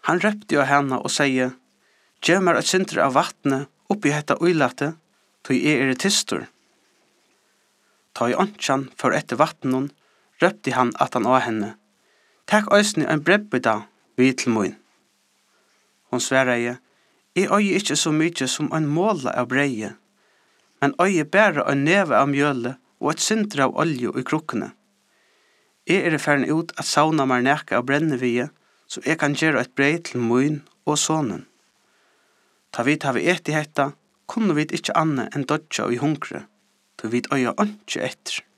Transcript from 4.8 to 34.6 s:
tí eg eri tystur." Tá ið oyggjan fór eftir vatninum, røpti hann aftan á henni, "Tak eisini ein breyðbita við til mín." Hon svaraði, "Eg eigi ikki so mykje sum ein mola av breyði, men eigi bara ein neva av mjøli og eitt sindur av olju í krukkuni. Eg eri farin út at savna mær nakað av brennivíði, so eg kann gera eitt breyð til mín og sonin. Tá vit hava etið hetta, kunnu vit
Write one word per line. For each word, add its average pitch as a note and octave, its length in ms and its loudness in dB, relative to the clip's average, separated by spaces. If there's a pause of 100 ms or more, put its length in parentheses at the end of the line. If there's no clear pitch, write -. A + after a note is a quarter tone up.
tí C3 100 -2 (160)
eg C#3 140 2
eri C3 100 0
tystur." - 540 -2 (1700)
Tá A#2+ 160 0
ið - 120 0
oyggjan C3+ 540 -4
fór - 180 -2
eftir D3 220 -4
vatninum, C3+ 540 -2 (500)
røpti - 320 0
hann B2 260 2
aftan B2 280 0
á B2+ 140 4
henni, A2 340 -4 (720)
"Tak G#3 260 2
eisini G#3 340 2
ein D3+ 180 -2
breyðbita B2+ 600 0 (300)
við B2+ 200 4
til B2+ 160 -2
mín." G2+ 240 0 (1300)
Hon B2+ 100 -2
svaraði, B2 580 0 (580)
"Eg F#3 140 0
eigi G3 260 2
ikki G3 200 -2
so - 140 0
mykje D3+ 380 0
sum D3 240 -4
ein D#3+ 140 0
mola D3+ 440 0
av - 180 -2
breyði, B2 480 -2 (840)
men C#3+ 180 0
eigi F3 260 2
bara F3+ 460 2
ein C#3 140 2
neva E3+ 380 2
av C#3+ 60 2
mjøli C#3 480 -2 (240)
og D3 100 -2
eitt D#3 100 -4
sindur G#3 400 0
av C3+ 160 0
olju C#3 420 -2
í C3 40 -6
krukkuni. B2+ 500 -4 (1120)
Eg E3+ 200 2
eri D#3 120 0
farin C#3+ 320 0
út E3 280 -2
at - 80 -6
savna D#3 380 2
mær B2+ 180 0
nakað C#3 360 0
av B2 80 -4
brennivíði, C3 640 0 (360)
so - 180 -10
eg D#3 140 0
kann D3 160 0
gera D3 280 2
eitt - 120 -8
breyð D3+ 300 2
til - 160 -6
mín B2+ 400 2 (260)
og D3 120 0
sonin. D3 480 -2 (1300)
Tá A#2+ 140 -4
vit D3 200 0
hava B2 120 0
etið D#3 360 -2
hetta, D3 380 -2 (380)
kunnu G#3 240 0
vit D3 180 0